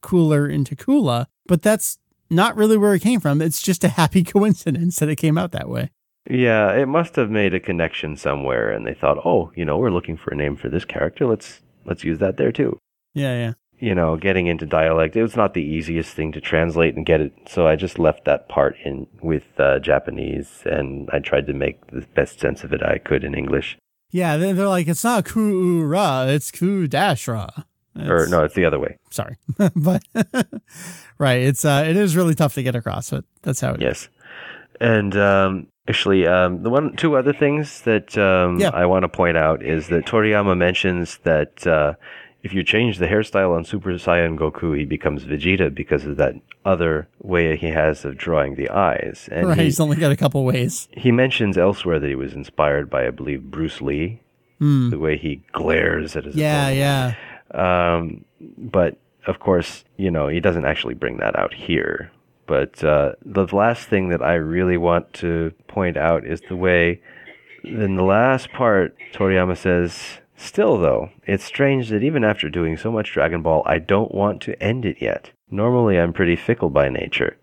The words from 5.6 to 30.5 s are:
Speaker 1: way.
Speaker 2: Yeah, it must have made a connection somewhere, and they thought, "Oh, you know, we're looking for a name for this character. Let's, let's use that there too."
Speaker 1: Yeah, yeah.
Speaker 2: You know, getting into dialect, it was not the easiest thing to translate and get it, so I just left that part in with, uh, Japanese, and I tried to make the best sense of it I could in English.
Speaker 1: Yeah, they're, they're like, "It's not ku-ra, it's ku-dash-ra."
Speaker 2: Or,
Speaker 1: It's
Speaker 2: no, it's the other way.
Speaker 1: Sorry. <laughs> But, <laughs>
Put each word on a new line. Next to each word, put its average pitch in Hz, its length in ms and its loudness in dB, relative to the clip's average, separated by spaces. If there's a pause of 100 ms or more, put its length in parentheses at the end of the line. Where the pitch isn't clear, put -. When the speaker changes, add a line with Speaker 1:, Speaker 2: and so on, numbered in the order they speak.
Speaker 1:
way. 120 200 -4 (400)
Speaker 2:
Yeah, 113 420 4
it 131 140 2
must 160 300 0
have 117 140 0
made 104 240 2
a 92 60 0
connection 82 560 -4
somewhere, 67 540 -2
and 53 160 -6
they 60 80 -6
thought, 73 320 2
"Oh, 85 300 0
you 87 80 -4
know, 76 120 0
we're 113 140 0
looking 85 260 -4
for - 160 -8
a 71 40 -6
name 73 200 -2
for - 140 -8
this 82 160 -4
character. - 400 -2
Let's, - 340 -4 (240)
let's - 200 -8
use 82 160 -2
that 95 180 0
there 65 140 2
too." - 260 -2 (360)
Speaker 1:
Yeah, 139 220 -2
yeah. 120 160 -4 (260)
Speaker 2:
You 107 160 -2
know, 82 220 2
getting 92 300 0
into 82 180 -2
dialect, 80 520 2
it 113 60 2
was 113 140 -2
not 104 160 2
the 87 100 -4
easiest 80 520 -4
thing 78 180 -6
to 78 80 -12
translate 82 560 2
and 80 80 -6
get 80 160 4
it, 73 140 -4 (120)
so 87 200 2
I 80 100 6
just 87 220 -6
left 82 260 2
that 71 240 0
part 71 360 0
in 65 220 -8 (140)
with, 80 220 -2 (160)
uh, 69 220 4
Japanese, 69 840 -4
and 69 480 -4
I 71 60 0
tried 71 300 -2
to 71 40 -4
make 69 360 -6
the 64 260 -12
best - 260 -2
sense - 240 -4
of - 80 -6
it 69 100 -4
I 69 160 0
could 69 260 -2
in 69 100 -6
English. 71 420 -4 (340)
Speaker 1:
Yeah, 170 280 -2
they're, 190 160 0
they're 196 140 0
like, 180 200 0
"It's 170 160 -2
not 233 220 0
ku-ra, 180 1000 0
it's 139 260 0
ku-dash-ra." 156 1000 -2 (500)
Speaker 2:
Or, 87 240 2
Speaker 1:
It's 80 80 2
Speaker 2:
no, 82 140 4
it's 76 100 -2
the 92 100 2
other 76 160 2
way. - 160 -6 (140)
Speaker 1:
Sorry. - 260 -10 (220)
<laughs> 196 180 2
But, 180 260 0 (120)
<laughs> - 1040 -6